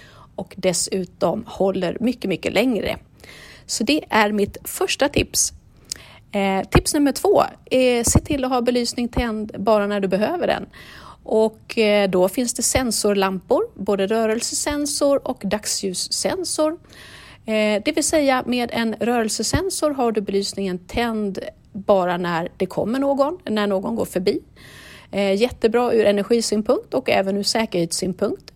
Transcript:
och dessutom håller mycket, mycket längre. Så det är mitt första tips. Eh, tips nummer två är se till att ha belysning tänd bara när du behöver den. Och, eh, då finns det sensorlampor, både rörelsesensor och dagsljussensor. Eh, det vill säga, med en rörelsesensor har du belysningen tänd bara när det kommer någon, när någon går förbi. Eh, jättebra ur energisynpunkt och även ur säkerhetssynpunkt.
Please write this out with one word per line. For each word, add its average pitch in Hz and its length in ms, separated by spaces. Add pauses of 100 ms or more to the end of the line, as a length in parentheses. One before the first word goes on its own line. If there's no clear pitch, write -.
(360)
och - 220
dessutom 185 920
håller 190 520
mycket, 240 300
mycket - 240
längre. 233 440 (680)
Så - 180
det 285 260
är 208 220
mitt 202 320
första - 460
tips. - 440 (800)
Eh, 196 380
tips - 240
nummer 294 180
två 381 320 (220)
är 247 380
se - 160
till 277 260
att 254 60
ha 247 100
belysning 240 460
tänd 214 520
bara 208 280
när 202 120
du 196 80
behöver 214 400
den. - 180 (580)
Och, - 540
eh, 208 320
då 185 200
finns 247 240
det 240 100
sensorlampor, 208 1000 (120)
både 196 320
rörelsesensor 277 1200
och - 180
dagsljussensor. 214 1300 (760)
Eh, 214 400
det 302 100
vill 311 80
säga, 269 420
med 240 280
en 226 260
rörelsesensor 247 920
har 254 200
du 214 100
belysningen 196 580
tänd 214 600 (320)
bara 185 460
när 175 400
det 190 80
kommer 220 340
någon, 277 460
när 214 220
någon 196 280
går 220 100
förbi. 202 340 (720)
Eh, 196 220
jättebra 240 600
ur 220 120
energisynpunkt 214 880
och 262 160
även 196 280
ur 202 60
säkerhetssynpunkt. 196 1120